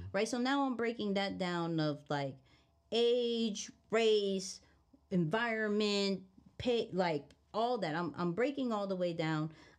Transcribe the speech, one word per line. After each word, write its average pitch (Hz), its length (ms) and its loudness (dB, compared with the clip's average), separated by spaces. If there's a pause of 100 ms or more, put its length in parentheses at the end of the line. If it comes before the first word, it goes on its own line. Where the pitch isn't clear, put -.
(120)
right? 208 160 0
So 247 100 -4
now 269 280 2
I'm 254 100 -2
breaking 226 380 -2
that 196 240 -2
down 170 420 0
of, 147 200 0 (100)
like, 139 260 -2 (560)
age, 233 800 2 (200)
race, 208 680 2 (520)
environment, 208 1120 2 (360)
pay, 233 340 0
like, 170 320 0 (300)
all 233 260 0
that. 160 160 -2
I'm, 175 220 -2
I'm 175 160 0
breaking 254 400 -2
all 202 140 -2
the 190 80 -4
way 180 180 -2
down. 156 380 -2 (280)